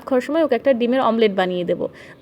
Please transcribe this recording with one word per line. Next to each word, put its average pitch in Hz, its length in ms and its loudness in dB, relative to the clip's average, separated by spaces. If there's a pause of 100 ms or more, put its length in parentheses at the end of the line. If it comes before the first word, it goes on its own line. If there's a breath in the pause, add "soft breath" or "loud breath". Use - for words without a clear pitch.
খাওয়ার 254 160 0
সময় 311 220 0
ওকে 247 120 2
একটা 262 180 2
ডিমের 240 280 0
অমলেট 226 300 2
বানিয়ে 180 320 -2
দেবো। 175 260 -4 (320 loud breath)